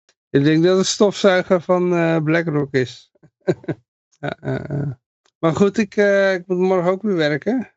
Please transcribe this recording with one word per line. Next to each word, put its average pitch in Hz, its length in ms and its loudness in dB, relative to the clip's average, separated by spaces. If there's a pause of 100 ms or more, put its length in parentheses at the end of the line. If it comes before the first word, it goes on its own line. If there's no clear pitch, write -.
(300)
Ik 139 140 2
denk 156 200 2
dat 185 140 4
het 190 100 0
stofzuiger 185 720 2
van, 180 320 0
eh, 165 300 2
BlackRock 151 500 -2
is. - 380 -4 (320)
<laughs> - 440 -6 (340)
Ja, - 180 -8
eh, 135 300 -8 (100)
eh. 143 80 -6 (520)
Maar 160 160 0
goed, 196 220 0
ik, 214 180 -2
eh, 196 380 2
ik 180 140 -6
moet 185 100 -2
morgen 185 340 0
ook 190 100 -4
weer 208 140 -2
werken. 160 600 -2